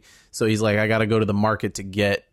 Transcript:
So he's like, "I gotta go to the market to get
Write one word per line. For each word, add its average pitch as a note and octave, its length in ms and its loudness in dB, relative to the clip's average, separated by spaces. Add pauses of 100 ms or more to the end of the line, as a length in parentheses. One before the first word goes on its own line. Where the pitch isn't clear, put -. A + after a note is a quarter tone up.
(320)
So - 140 -2
he's A2 160 2
like, G#2 160 2
"I G#2+ 100 0
gotta A2 200 2
go A2 120 2
to A2 60 2
the G2+ 80 -2
market G#2 420 0
to G2+ 80 -10
get G2+ 500 -2